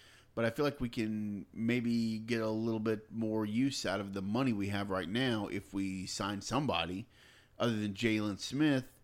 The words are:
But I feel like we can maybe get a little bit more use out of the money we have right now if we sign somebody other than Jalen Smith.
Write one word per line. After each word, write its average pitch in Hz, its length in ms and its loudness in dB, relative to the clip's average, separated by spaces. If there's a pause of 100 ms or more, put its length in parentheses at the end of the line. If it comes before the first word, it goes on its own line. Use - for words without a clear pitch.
(340)
But 117 100 0
I 113 60 2
feel 147 160 2
like 143 140 -2
we 123 100 -4
can 107 640 -2
maybe 117 640 0
get 113 240 -2
a 110 80 2
little 113 300 0
bit 110 300 0
more 110 360 0
use 123 400 0
out 98 140 0
of 98 120 -6
the 98 80 -4
money 117 320 2
we 101 160 0
have 101 220 -2
right 92 180 0
now 113 420 0
if 98 220 -6
we 95 320 -2
sign 101 380 -4
somebody 95 640 -2 (520)
other 117 160 2
than 107 200 0
Jalen 107 440 2
Smith. 139 460 2 (200)